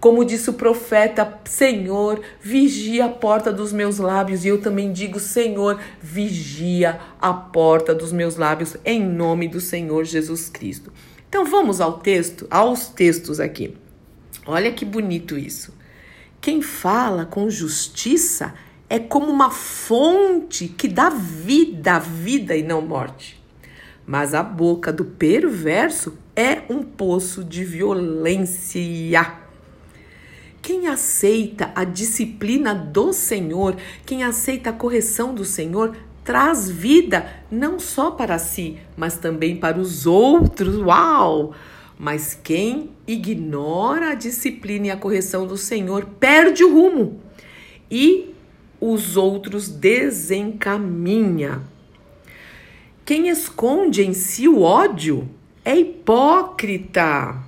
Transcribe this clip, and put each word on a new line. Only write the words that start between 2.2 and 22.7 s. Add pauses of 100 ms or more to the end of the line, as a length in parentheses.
vigia
a
porta
dos
meus
lábios."
E
eu
também
digo,
"Senhor, (180)
vigia (180)
a
porta
dos
meus
lábios",
em
nome
do
Senhor
Jesus
Cristo. (340)
Então
vamos
ao
texto,
aos
textos
aqui. (680)
Olha
que
bonito
isso. (680)
"Quem
fala
com
justiça (380)
é
como
uma
fonte
que
dá
vida,
vida
e
não